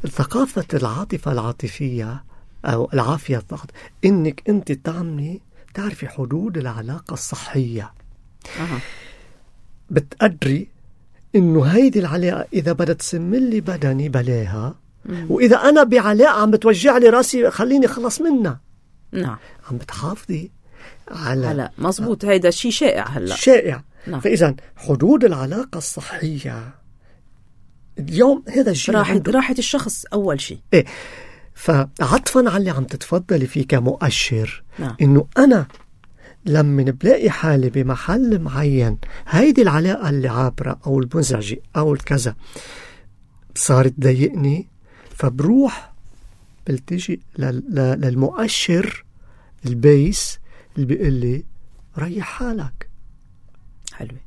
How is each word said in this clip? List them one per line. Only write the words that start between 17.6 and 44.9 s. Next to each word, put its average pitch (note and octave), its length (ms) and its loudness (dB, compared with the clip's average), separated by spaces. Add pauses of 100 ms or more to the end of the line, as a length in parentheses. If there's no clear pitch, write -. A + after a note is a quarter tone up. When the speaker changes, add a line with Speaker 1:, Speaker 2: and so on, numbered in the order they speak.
Speaker 1:
خلص B3 340 -4
منها. A#3 380 0 (520)
Speaker 2:
نعم. C3+ 260 -6 (340)
Speaker 1:
عم B2 60 -8
بتحافظي D#3+ 720 -10 (600)
على C3 360 -4
Speaker 2:
هلأ، C#3 300 -4
مزبوط، G3+ 480 -4
هيدا F#3 240 4
شي A#3 220 -2
شائع - 360 0
هلأ. G#2 280 -4
Speaker 1:
شائع. F3 480 4 (240)
Speaker 2:
نعم. E3 120 -8
Speaker 1:
فإذا E3 360 2 (200)
حدود F#3 480 2
العلاقة E3+ 540 -2
الصحية C#3 1000 -10 (1200)
اليوم F#3+ 500 2
هذا C4 200 2
الجيل F#3 260 0
Speaker 2:
راحت، G3 160 2
Speaker 1:
عنده. F#3+ 200 0
Speaker 2:
راحت B3+ 280 0
الشخص C4+ 460 -4
أول F#3+ 360 -2
شي. - 180 -12 (140)
Speaker 1:
إيه. D#3 120 6 (680)
فعطفًا D3+ 840 0
على G#3+ 180 2
اللي F#3+ 120 0
عم C3+ 140 -4
تتفضلي D#3+ 640 -2
فيه C3+ 200 -4
كمؤشر، B2 960 -2 (160)
Speaker 2:
نعم. B2+ 220 -8
Speaker 1:
إنه C#3+ 260 6 (100)
أنا B3+ 300 6 (800)
لما D3 380 4
بلاقي E3+ 460 2
حالي C#3 400 2
بمحل E3+ 680 0
معين، C3+ 580 0 (300)
هيدي B3+ 340 6
العلاقة F#3 480 2
اللي C3+ 180 0
عابرة B2+ 580 -2
أو C3+ 140 0
المزعجة B2 600 -2 (140)
أو D3+ 180 2
الكذا B2+ 420 -2 (1200)
صارت C3 420 4
تضايقني، C#3 720 0 (480)